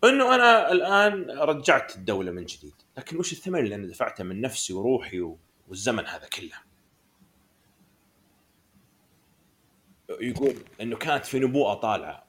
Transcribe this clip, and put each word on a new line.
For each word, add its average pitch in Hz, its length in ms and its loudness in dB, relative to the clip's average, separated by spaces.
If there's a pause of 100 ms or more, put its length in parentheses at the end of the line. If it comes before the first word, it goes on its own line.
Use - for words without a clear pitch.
إنه 262 300 6
أنا 226 380 6
الآن 196 580 4
رجعت 143 640 2
الدولة 95 340 -4
من 87 140 -8
جديد، 76 300 -16 (240)
لكن 160 180 -12
وش 165 160 -4
الثمن 180 260 -4
اللي 104 160 0
أنا 101 120 -10
دفعته 95 380 -6
من 92 160 -8
نفسي 123 320 -6
وروحي 101 480 -2
و-، 82 180 -8 (300)
والزمن 95 380 -4
هذا - 220 -14
كله؟ - 460 -14 (3500)
يقول 123 340 -2 (260)
إنه 117 160 -6
كانت 147 280 -2
في 135 140 -4
نبوءة 131 360 2
طالعة 82 540 -4